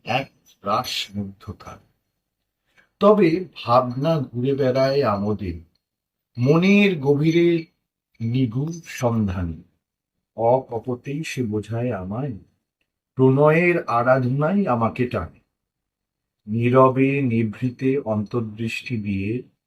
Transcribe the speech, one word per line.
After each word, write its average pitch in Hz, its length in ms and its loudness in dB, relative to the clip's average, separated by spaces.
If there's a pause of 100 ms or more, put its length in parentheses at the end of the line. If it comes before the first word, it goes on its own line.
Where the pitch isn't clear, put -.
এক 131 280 -6 (320)
রাস 110 520 -4
মুগ্ধতা। - 640 -12 (1200)
তবে 185 460 4 (100)
ভাবনা 131 640 0
ঘুরে 131 360 -4
বেড়ায় 135 480 0
আমোদে, 101 560 -4 (800)
মনের 180 600 4
গভীরে 160 680 2 (540)
নিগূঢ় 127 520 -2 (140)
সন্ধানে। 95 720 -4 (760)
অকপটেই 123 880 -2
সে 131 200 -6
বোঝায় 113 480 -4
আমায়, 101 460 -6 (760)
প্রণয়ের 151 680 4
আরাধনাই 131 840 0
আমাকে 120 400 0
টানে। 90 320 -8 (1080)
নীরবে 131 760 2
নিভৃতে 123 760 -2
অন্তর্দৃষ্টি 110 1000 -6
দিয়ে 104 460 -4 (240)